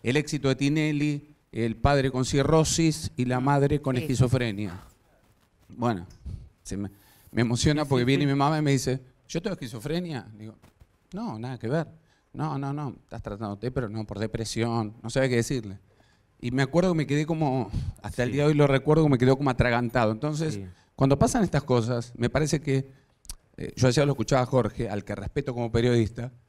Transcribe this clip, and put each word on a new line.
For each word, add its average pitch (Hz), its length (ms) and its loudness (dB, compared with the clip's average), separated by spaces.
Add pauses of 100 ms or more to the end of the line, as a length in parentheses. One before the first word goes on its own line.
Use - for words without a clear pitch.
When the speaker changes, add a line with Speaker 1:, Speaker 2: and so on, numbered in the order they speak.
Speaker 1:
el 135 140 0
éxito 147 320 0
de 131 60 2
Tinelli, 147 800 -2 (180)
el 113 240 -2
padre 139 340 2
con 127 140 -2
cirrosis 156 920 2
y 123 100 0
la 127 140 0
madre 143 420 2
con 131 140 -2
Speaker 2:
Sí. 120 60 0
Speaker 1:
esquizofrenia. 117 800 0 (880)
Bueno, 113 380 -4 (560)
se - 140 -10
me, 101 140 -6 (420)
me 110 100 0
emociona 147 400 2
Speaker 3:
Sí, 143 40 -2
sí, 135 40 -10
Speaker 1:
porque 123 140 2
viene 139 200 2
Speaker 3:
sí. - 40 2
Speaker 1:
mi 139 60 2
mamá 143 240 2
y 151 40 0
me 143 100 2
dice, 131 280 0 (280)
"¿Yo - 140 -6
tengo 196 120 -6
esquizofrenia?". 139 720 -8 (120)
Digo, 107 160 -16 (580)
"No, 185 260 -8
nada 123 200 -10
que 110 100 -6
ver. 151 180 -2 (460)
No, 147 260 -4
no, 139 140 -6
no, 143 180 -6 (140)
estás - 180 -14
tratándote, 104 480 -8
pero 123 180 -4
no, 107 180 -6
por 98 120 -10
depresión". 113 840 -2
No 113 80 -10
sabía 131 180 2
qué 123 80 2
decirle. 113 420 -2 (600)
Y 120 100 -6
me 131 120 0
acuerdo 175 300 2
que 160 60 2
me 139 80 0
quedé 147 200 0
como, 143 440 0 (320)
hasta 104 200 -4
el 117 80 0
Speaker 3:
Sí. 104 40 -4
Speaker 1:
día 143 100 0
de 151 60 6
hoy 151 40 4
lo 143 120 6
recuerdo, 147 380 4
que 147 60 4
me 127 80 4
quedó 131 180 6
como 139 140 0
atragantado. 120 600 2
Entonces, 151 420 -4
Speaker 3:
Sí. 98 120 -10 (280)
Speaker 1:
cuando 135 240 4
pasan 240 240 4
estas 156 200 0
cosas, 120 540 0
me 120 120 0
parece 147 320 0
que, 135 260 -2 (680)
eh, - 200 -10
yo 131 120 4
ayer 143 160 4
lo 143 80 2
escuchaba 127 300 2
a 120 40 0
Jorge, 107 440 0
al 101 140 -6
que 104 100 -8
respeto 120 400 -6
como 117 180 -4
periodista 120 600 2 (160)